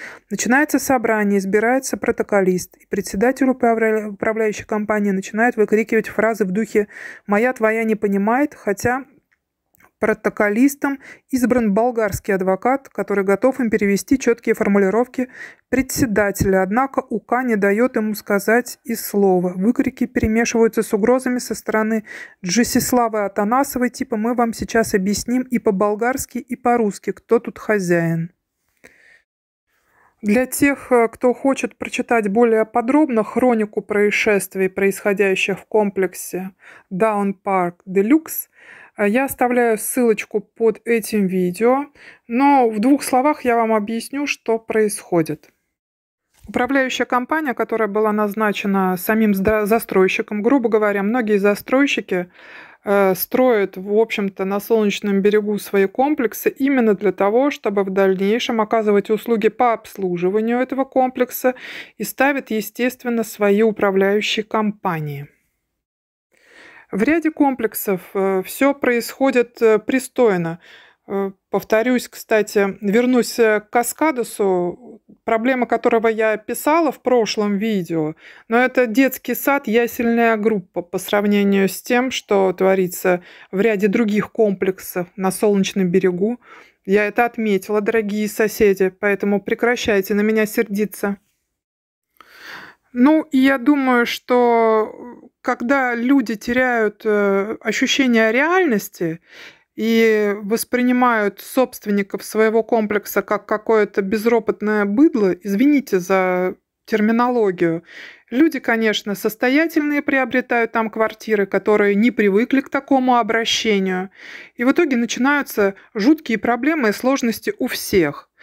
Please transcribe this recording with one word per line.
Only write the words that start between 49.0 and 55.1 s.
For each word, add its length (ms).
зда-, 320
застройщиком, 760
грубо 280
говоря, 340
многие 360
застройщики, 920
э, 300
строят, 600
в 180
общем-то, 500
на 140
Солнечном 600